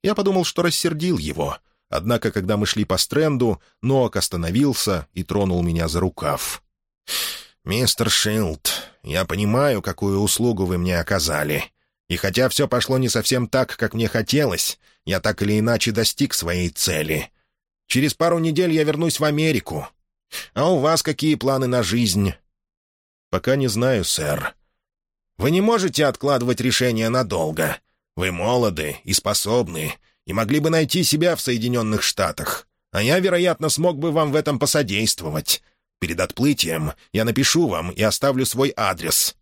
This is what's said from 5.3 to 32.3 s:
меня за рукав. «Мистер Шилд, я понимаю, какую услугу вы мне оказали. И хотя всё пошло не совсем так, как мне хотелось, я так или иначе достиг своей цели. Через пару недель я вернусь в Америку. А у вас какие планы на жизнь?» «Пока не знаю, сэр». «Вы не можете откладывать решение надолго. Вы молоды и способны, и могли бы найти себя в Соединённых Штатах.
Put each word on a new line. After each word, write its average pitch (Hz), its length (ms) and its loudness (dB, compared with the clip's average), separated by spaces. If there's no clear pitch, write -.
меня 82 260 0
за 82 120 -2
рукав. - 640 -4
«Мистер 117 460 0
Шилд, 107 600 0
я 90 220 -2
понимаю, 104 580 0
какую 98 380 0
услугу 104 460 0
вы 90 120 0
мне 90 200 0
оказали. 76 680 -2
И 87 80 -2
хотя 120 320 0
всё 139 200 0
пошло 127 300 0
не 127 100 0
совсем 120 400 0
так, 127 280 0
как - 180 -2
мне 113 140 0
хотелось, 117 680 0
я 90 160 0
так 104 220 0
или 104 160 2
иначе 113 320 2
достиг 117 440 0
своей 87 360 -2
цели. 78 600 -2
Через 139 240 2
пару 170 240 2
недель 165 340 2
я 156 120 2
вернусь 156 340 0
в 151 60 0
Америку. 151 640 0
А 151 160 2
у 175 80 4
вас 156 240 2
какие 156 320 0
планы 131 320 0
на 123 160 2
жизнь?» 101 520 2
«Пока 127 260 2
не 135 100 0
знаю, 117 380 0
сэр». - 500 -4
«Вы 127 120 0
не 180 100 4
можете 190 460 2
откладывать 127 540 0
решение 117 480 0
надолго. 82 680 -2
Вы 92 160 -2
молоды 90 720 0
и 92 100 -4
способны, 98 840 -2
и - 60 -8
могли 113 280 0
бы 156 100 0
найти 160 320 2
себя 160 320 2
в 147 60 -6
Соединённых 117 600 0
Штатах. - 680 -4